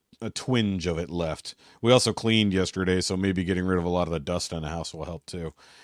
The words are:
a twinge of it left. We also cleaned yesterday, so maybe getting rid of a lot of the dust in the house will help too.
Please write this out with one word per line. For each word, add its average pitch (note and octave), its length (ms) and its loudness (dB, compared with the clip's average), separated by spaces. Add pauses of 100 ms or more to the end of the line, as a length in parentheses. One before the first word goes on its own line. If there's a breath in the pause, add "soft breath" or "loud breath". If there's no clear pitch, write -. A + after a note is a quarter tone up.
(220)
a A2 80 -6
twinge G2+ 580 0
of E2+ 100 0
it E2 120 -4
left. D#2+ 440 -6 (280 soft breath)
We A#2 100 4
also A#2+ 220 6
cleaned A2 400 2
yesterday, F#2 480 2
so F#2 160 -2
maybe F#2+ 260 2
getting F2+ 220 0
rid F#2 120 2
of F2 60 0
a F2 60 -2
lot F2 180 0
of E2 60 -4
the D#2+ 80 -2
dust F2 320 -4
in E2+ 80 -4
the D#2 80 -6
house E2 240 -8
will D#2+ 100 -10
help D#2+ 220 -10
too. E2 280 -10 (300 soft breath)